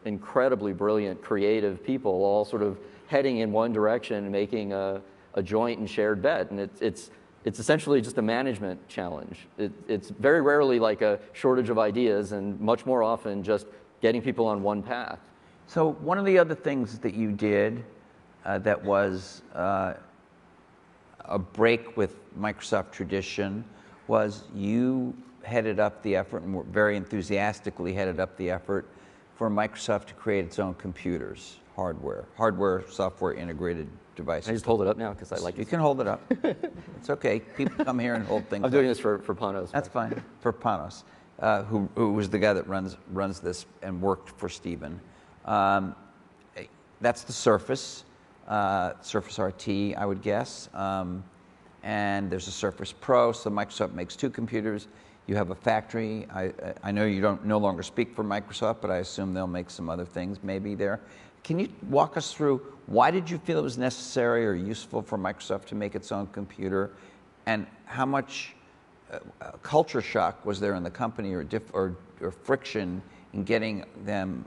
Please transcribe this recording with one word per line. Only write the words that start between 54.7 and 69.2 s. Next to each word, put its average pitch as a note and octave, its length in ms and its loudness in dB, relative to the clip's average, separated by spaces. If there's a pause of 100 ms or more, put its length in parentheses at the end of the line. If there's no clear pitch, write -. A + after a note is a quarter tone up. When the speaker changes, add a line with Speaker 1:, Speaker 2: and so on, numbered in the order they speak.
Speaker 2:
You G2 100 -2
have F#2+ 140 0
a F#2+ 40 -6
factory. A2 800 -2
I, F#2+ 200 -4 (300)
I G2+ 100 -4
know G#2 120 2
you G2 160 2
don't G2+ 240 2
no G#2+ 140 4
longer F#2+ 240 2
speak - 320 -2
for A2 100 -2
Microsoft, G#2 560 -2
but G2+ 100 -4
I F#2 80 2
assume F#2 360 -4
they'll F#2 120 -2
make F2 240 -6
some E2 200 -8
other F2 140 -6
things F#2+ 380 -8
maybe G2 320 -6
there. G2+ 260 -2 (420)
Can E3 180 -2
you B3 80 0 (200)
walk D3 280 4
us D#3 160 -4
through, C#3+ 260 2 (280)
why A#2+ 240 6
did F3 200 0
you E3+ 80 -4
feel D#3+ 200 -2
it D3+ 40 2
was B2+ 160 -4
necessary A#2+ 680 2
or G2+ 80 2
useful G#2 480 -4
for G#2 160 -4
Microsoft G2 480 -4
to - 80 -10
make G#2 200 -4
its G2+ 160 -8
own G2+ 180 -4
computer? G2 640 -2 (560)
And G#2+ 200 0 (180)
how C3 220 -4
much, - 480 -4 (580)
uh, - 60 -10 (220)